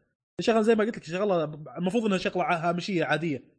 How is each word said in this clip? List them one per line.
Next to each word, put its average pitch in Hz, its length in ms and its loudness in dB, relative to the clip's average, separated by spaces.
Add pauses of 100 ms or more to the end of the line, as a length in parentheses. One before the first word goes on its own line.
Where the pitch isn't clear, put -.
(400)
الشغلة 220 200 4
زي 226 140 6
ما 214 100 2
قلت 220 120 -4
لك، - 80 -16
شغلة 180 400 0 (340)
المفروض 185 260 0
إنها 190 140 2
شغلة 180 260 -2
ع-، 165 240 0
هامشية 170 360 0
عادية 151 400 -2 (140)